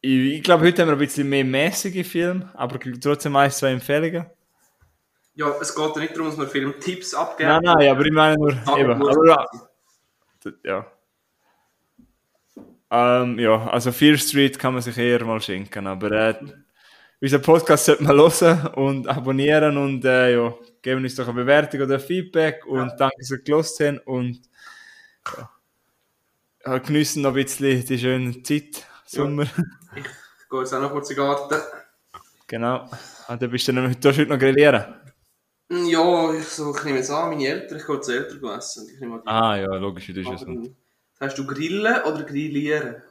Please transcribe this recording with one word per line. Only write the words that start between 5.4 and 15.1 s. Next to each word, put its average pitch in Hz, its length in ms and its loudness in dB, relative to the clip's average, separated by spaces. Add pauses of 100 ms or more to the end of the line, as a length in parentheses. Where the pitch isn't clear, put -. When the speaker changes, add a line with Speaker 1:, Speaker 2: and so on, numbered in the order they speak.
Speaker 2:
es 151 120 -8
geht 156 220 -4
ja 151 60 -6
nicht 156 120 -6
darum, 160 140 -6
dass 151 100 -8
wir 139 100 -4
Filmtipps 143 680 -6
abgeben. 156 360 -2
Speaker 1:
Nein, 160 140 6
nein, 160 260 6
aber 135 160 4
ich 156 60 2
meine 156 240 6
nur, 147 160 2
Speaker 2:
Sagen 139 300 0
Speaker 1:
eben, 123 180 4
Speaker 2:
wir 143 100 2
Speaker 1:
aber 156 160 6
ja. - 1300 0 (140)
Ja. 98 200 -4 (2000)
Ähm, 123 480 2
ja, 110 300 2
also 120 240 -2
Fear 151 240 6
Street 135 420 0
kann 127 140 -2
man 123 100 -6
sich 120 140 -8
eher 120 260 2